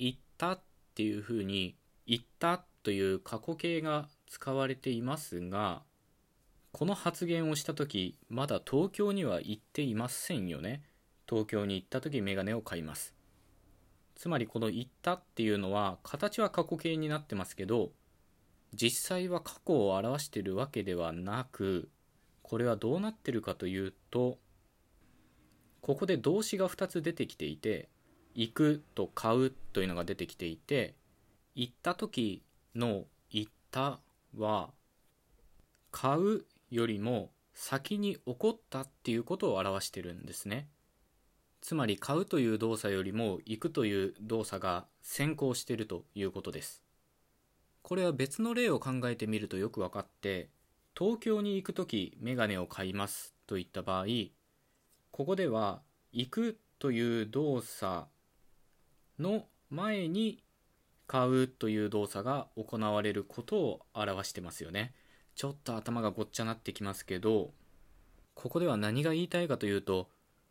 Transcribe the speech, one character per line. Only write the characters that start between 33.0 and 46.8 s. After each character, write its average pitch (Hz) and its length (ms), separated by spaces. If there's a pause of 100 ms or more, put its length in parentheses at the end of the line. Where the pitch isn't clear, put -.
「行 107 180
っ - 40 (180)
た」 139 300 (360)
は 107 340 (1200)
「買 139 280
う」 202 260 (260)
よ 117 160
り 107 120
も 104 340 (220)
先 139 440
に 202 180 (100)
起 123 100
こ 220 140
っ 220 180
た 135 140
っ 131 60 (140)
て - 80
い 113 60
う 120 80
こ 190 140
と 170 140
を 95 40
表 95 300
し - 40
て 95 120
る 87 100
ん 90 140
で - 60
す - 140
ね。 131 220 (920)
つ - 140
ま 139 120
り、 104 120
買 139 180
う 190 80
と 175 140
い 123 80
う 110 120
動 113 180
作 104 160
よ 95 100
り 95 100
も 107 320
行 110 140
く 165 120
と 147 140
い 98 200
う 95 160
動 110 240
作 95 180
が 90 240 (160)
先 147 320
行 139 200
し - 100
て - 80
い 113 60
る 110 80
と 87 180 (100)
い 101 80
う 95 80
こ 92 120
と 87 100
で 76 100
す。 - 220 (960)